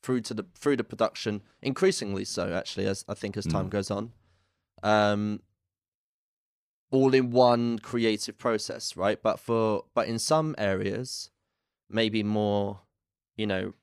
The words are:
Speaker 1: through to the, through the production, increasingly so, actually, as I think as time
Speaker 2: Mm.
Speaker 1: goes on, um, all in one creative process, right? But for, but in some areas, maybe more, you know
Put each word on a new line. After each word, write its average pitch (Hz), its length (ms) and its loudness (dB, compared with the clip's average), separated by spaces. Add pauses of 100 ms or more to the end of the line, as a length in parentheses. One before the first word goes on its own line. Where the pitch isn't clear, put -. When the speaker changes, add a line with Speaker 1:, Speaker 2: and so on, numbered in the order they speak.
Speaker 1:
through 127 200 -2
to 120 120 -10
the, 107 220 -6
through 143 220 2
the 117 60 -2
production, - 600 -2 (180)
increasingly 120 640 0
so, 87 280 -4
actually, 95 340 -4
as 95 200 -4
I 101 60 -6
think 104 240 -8
as 101 80 -6
time 95 220 0
Speaker 2:
Mm. - 20 -6
Speaker 1:
goes 101 220 -2
on, 107 220 -6 (680)
um, 104 640 2 (1500)
all 135 220 4
in 127 180 4
one 120 480 4
creative 113 580 -2
process, - 580 -4
right? 98 260 0
But - 180 0
for, 113 540 0
but 117 140 0
in 113 120 -4
some 156 380 0
areas, 101 760 -4 (580)
maybe 110 340 0
more, 101 580 0 (540)
you 110 120 -4
know 98 340 -4